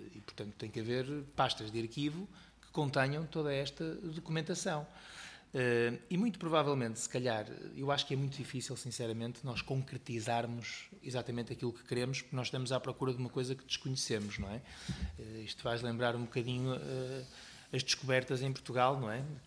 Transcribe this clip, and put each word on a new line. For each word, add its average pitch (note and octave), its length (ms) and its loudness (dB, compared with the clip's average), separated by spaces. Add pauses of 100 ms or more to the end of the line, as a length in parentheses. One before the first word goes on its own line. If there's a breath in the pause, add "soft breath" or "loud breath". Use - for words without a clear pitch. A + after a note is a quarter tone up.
(140)
e, G#2+ 60 -14
portanto, G#2 360 -10
tem A2 140 -6
que A#2 100 -2
haver A#2+ 240 2 (300)
pastas A#2 360 2
de A2+ 100 0
arquivo D3 480 -2 (340 loud breath)
que - 80 -20
contenham C#3+ 560 4
toda D3+ 260 0
esta C#3 320 0 (120)
documentação. D#3+ 880 -2 (680 loud breath)
Eh, A#2+ 400 6 (160)
e F3+ 80 2
muito A3+ 200 4
provavelmente, C#3+ 600 4
se - 80 -4
calhar, A#2 380 2 (300)
eu C3+ 140 0
acho C#3 160 4
que C#3 80 0
é - 20 2
muito C3+ 200 0
difícil, B2+ 400 -4
sinceramente, A#2 680 -4
nós A#2 180 -2
concretizarmos A#2 1300 -2 (140)
exatamente A#2+ 500 -2
aquilo A#2+ 200 -2
que - 120 -12
queremos, B2+ 360 0
porque - 160 -6
nós B2 120 0
estamos B2+ 240 0
à B2+ 80 4
procura C3 320 0
de B2 60 -2
uma B2 120 -2
coisa C3 240 0
que C3+ 100 -12
desconhecemos, A2+ 760 0
não G2 120 -2
é? A2+ 100 -4 (580 loud breath)
Eh, A2 260 -8
isto - 180 -8
faz A#2 200 2
lembrar A#2+ 340 4
um A#2+ 60 0
bocadinho, B2+ 520 0
eh, C3 500 -4 (480 loud breath)
as C3 100 2
descobertas B2+ 600 4
em C3+ 100 0
Portugal, C3 480 4
não A2 100 0
é? A#2+ 120 -2 (240)